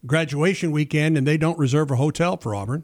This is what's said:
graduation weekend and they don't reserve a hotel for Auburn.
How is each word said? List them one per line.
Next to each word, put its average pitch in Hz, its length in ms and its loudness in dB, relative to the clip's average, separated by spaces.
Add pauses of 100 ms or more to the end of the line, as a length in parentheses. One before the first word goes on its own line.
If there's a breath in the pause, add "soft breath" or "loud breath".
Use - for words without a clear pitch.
graduation 156 680 0
weekend 151 440 2
and 131 80 2
they 151 120 2
don't 160 200 0
reserve 143 320 2
a 139 60 0
hotel 156 400 0
for 110 180 -6
Auburn. 110 300 -6